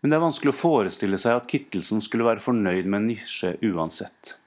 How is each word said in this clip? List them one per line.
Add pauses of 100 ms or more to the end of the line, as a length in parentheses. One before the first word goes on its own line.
Men
det
er
vanskelig
å
forestille
seg
at
Kittelsen
skulle
være
fornøyd
med
en
nisje
uansett. (100)